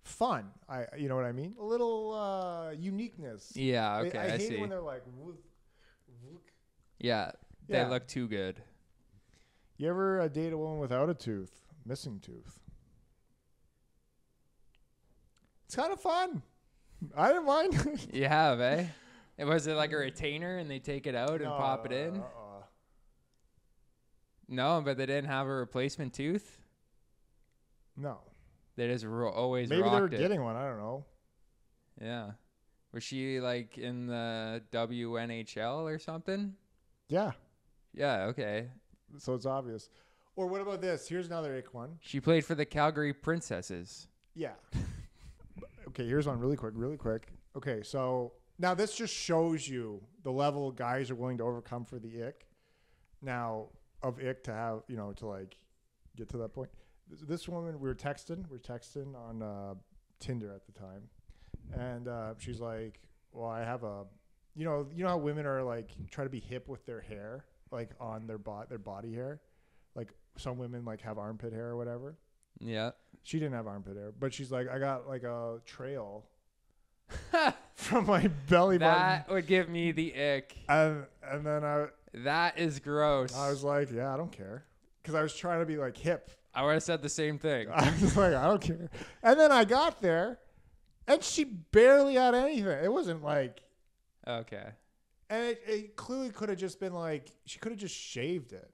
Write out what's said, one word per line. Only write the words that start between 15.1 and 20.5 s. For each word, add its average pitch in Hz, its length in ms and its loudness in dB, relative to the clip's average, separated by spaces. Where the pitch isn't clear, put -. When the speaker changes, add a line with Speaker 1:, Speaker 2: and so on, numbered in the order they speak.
Speaker 1:
It's - 100 -14
kinda 330 200 0
fun. 349 460 0
I 170 120 6
didn't 330 180 6
mind. 302 640 2
<laughs> - 40 -12
Speaker 2:
You 139 160 2
have, 151 320 6
eh? 147 260 4
And 143 120 -2
was 151 180 4
it 156 80 0
like 151 180 2
a 156 40 -2
retainer 151 640 -4